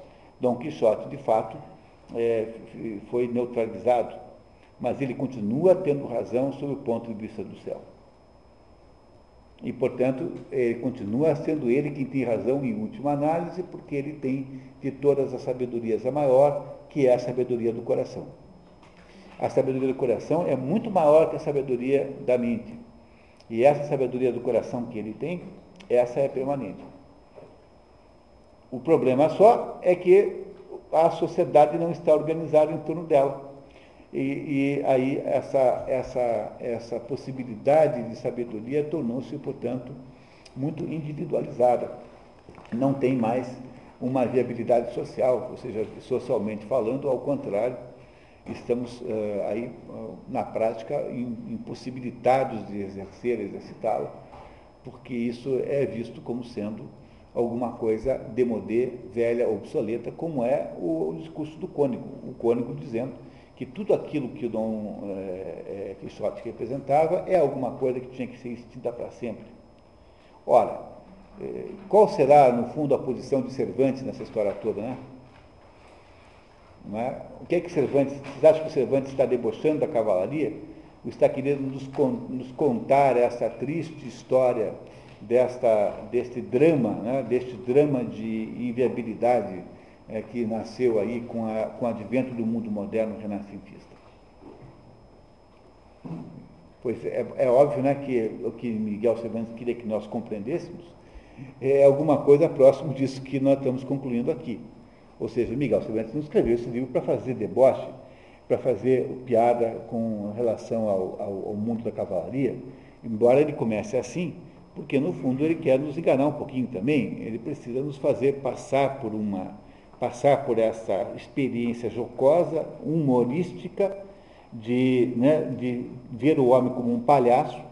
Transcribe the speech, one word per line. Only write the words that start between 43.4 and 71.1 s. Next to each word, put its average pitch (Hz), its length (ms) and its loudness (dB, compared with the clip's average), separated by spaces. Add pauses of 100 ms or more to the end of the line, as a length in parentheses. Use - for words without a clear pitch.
uma 127 260 0
viabilidade 117 680 2
social, 127 580 0
ou - 60 -12
seja, 110 280 -6 (160)
socialmente 110 640 -2
falando, 131 440 0
ao 123 100 0
contrário, 123 580 -2 (720)
estamos, - 580 -6
eh, 104 440 -2
aí, 113 160 -2
eh, - 440 -12 (200)
na 139 140 -2
prática, 113 520 -2 (160)
im-, 120 260 -6 (120)
impossibilitados 123 1200 -2
de 101 140 -8
exercer, 98 580 -6
exercitá-la, 107 720 -4 (720)
porque - 300 -14
isso 120 520 -2
é 139 200 0
visto 113 360 -8
como 120 220 -6
sendo 107 420 -8 (500)
alguma 120 380 0
coisa 110 440 0
demodê, 117 760 0 (180)
velha, 117 380 2
obsoleta, 117 640 -4
como 147 320 -4
é 139 340 0
o, 160 320 -2
o 165 100 -6
discurso 151 380 -10
do 185 100 -8
cônego. 131 380 -2 (220)
O - 60 -12
cônego 120 400 0
dizendo 131 400 -8 (420)
que 131 100 -10
tudo 185 280 -2
aquilo 139 360 -2
que 113 160 -8
o 117 40 -4
Dom, 110 540 -4
eh, 95 600 -8 (280)
eh, 95 80 -12
Quixote - 460 -6
representava 139 840 0
é 180 120 4
alguma 127 320 0
coisa 127 280 -2
que - 100 -10
tinha 123 180 -8
que - 100 -18
ser 120 120 -12
extinta 120 420 -8
para 110 180 -10
sempre. - 360 -10 (1000)
Ora, 98 340 4 (640)